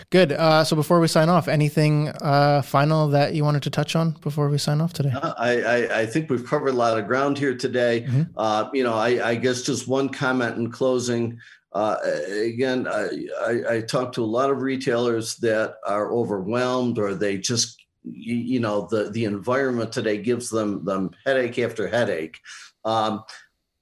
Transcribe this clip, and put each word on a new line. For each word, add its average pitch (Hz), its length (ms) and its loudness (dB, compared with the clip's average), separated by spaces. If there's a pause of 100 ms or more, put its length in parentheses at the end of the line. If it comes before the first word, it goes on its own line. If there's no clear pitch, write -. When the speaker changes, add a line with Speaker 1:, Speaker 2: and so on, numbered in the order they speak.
Speaker 1:
Good. 175 220 6
Uh, 160 320 6
so 151 100 2
before 165 280 4
we 160 80 4
sign 160 180 4
off, 180 220 4
anything, 151 580 2 (140)
uh, 143 400 4
final 151 480 2
that 143 240 4
you 151 100 0
wanted 147 200 2
to 151 60 -6
touch - 240 -2
on 165 180 2 (100)
before 147 260 0
we 143 100 0
sign 147 220 0
off 170 140 0
today? 139 200 0
Speaker 2:
Uh, 143 240 -2
I, 120 240 2
I, 110 380 2
I 113 60 2
think 156 240 -2
we've 120 160 0
covered 135 240 0
a 131 40 2
lot 117 240 2
of 107 80 -2
ground 135 320 0
here 135 200 -2
today. 120 500 0
Speaker 1:
Mm-hmm. 131 140 2 (160)
Speaker 2:
Uh, 110 360 0
you 131 100 0
know, 117 100 0
I, 113 380 2
I 120 40 0
guess 123 280 -2
just 120 260 -4
one 135 180 0
comment 127 480 -2
in 113 160 -4
closing. 120 680 -2 (360)
Uh, 104 240 0 (320)
again, 117 580 -2
I, 95 220 -4 (320)
I, 117 340 -2
I 110 60 -2
talk 127 320 -4
to 120 100 -4
a - 20 -2
lot 123 240 0
of 131 120 -2
retailers 123 760 -2
that 110 380 0 (100)
are 104 280 -2
overwhelmed, 117 880 -2
or 98 160 -2
they 98 220 -2
just, - 460 -4 (220)
y-, 120 80 -12
you 117 480 -4
know, 104 280 -2
the, 104 200 0
the 113 160 -2
environment 117 680 -2
today 107 280 -2
gives 120 300 -2
them, 104 360 -2
them 95 260 -2 (140)
headache 127 340 0
after 107 300 -2
headache. 98 500 -2 (460)
Um, 110 400 -2 (560)